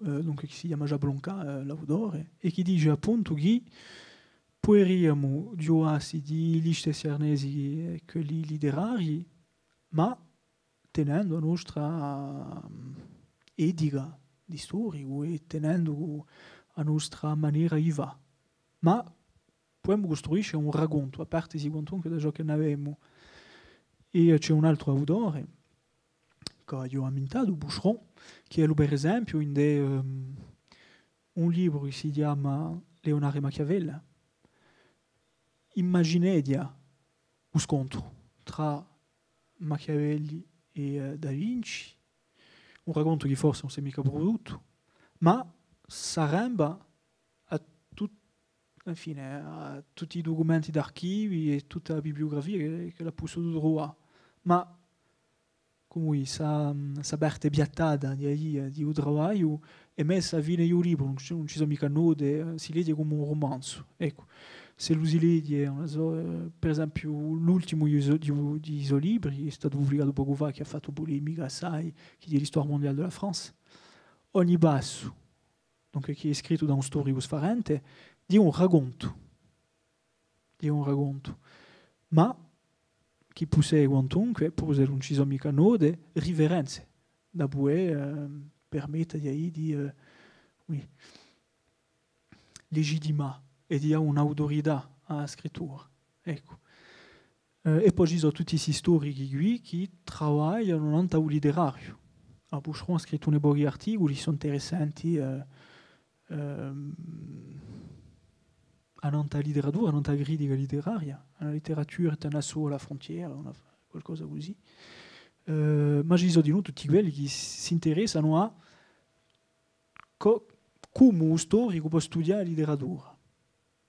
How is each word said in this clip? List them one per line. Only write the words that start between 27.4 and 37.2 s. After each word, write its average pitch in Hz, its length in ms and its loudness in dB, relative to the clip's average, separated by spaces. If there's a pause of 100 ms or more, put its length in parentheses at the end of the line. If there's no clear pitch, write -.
Boucheron, 180 440 -2 (500)
che 160 160 2
è, 151 100 4
per 147 180 4
esempio, 165 480 0
in 147 120 -2
de, 147 240 4
ehm, 135 580 -2 (1000)
un 170 160 2
libro 170 300 2
che 139 120 -6
si 151 180 -6
chiama 147 720 -2 (200)
Leonardo 143 380 0
e - 20 -2
Machiavelli, 147 600 -2 (1700)
immaginedia 170 1000 2 (760)